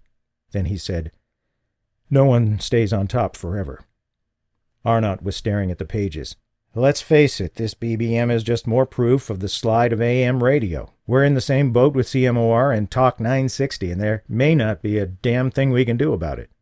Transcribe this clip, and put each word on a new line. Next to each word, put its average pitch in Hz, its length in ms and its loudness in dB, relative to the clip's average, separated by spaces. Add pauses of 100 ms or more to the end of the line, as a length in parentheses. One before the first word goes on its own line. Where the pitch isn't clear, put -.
(520)
Then 95 160 -4
he 95 100 -4
said, 82 340 -6 (1000)
"No 135 140 4
one 117 380 2
stays 113 320 0
on 101 140 0
top 110 280 -2
forever." 85 460 -8 (1040)
Arnott 113 360 0
was 95 140 -6
staring 101 360 -2
at 85 80 -8
the 78 60 -8
pages. 80 520 -6 (360)
"Let's 135 280 0
face 147 400 2
it, 87 140 -8
this 110 180 -4
B 117 240 -4
B 117 180 -2
M 120 160 0
is 113 100 0
just 113 240 -4
more 120 200 2
proof 127 440 0
of 98 120 -6
the 101 80 -4
slide 117 420 0
of 110 100 -2
A 123 220 2
M 127 180 0
radio. 120 520 0 (120)
We're 131 200 2
in 143 80 4
the 131 80 0
same 135 320 2
boat 131 200 4
with 127 140 0
C 127 180 0
M 120 120 2
O 117 140 2
R 127 200 2
and 107 180 -2
Talk 127 300 0
nine 131 300 0
sixty, 131 420 -4
and 87 100 -4
there 107 280 -2
may 143 260 2
not 110 260 0
be 107 160 -2
a 101 80 -2
damn 120 460 -2
thing 135 200 0
we 127 120 4
can 120 140 -2
do 143 160 0
about 78 260 -4
it." 58 100 -14 (120)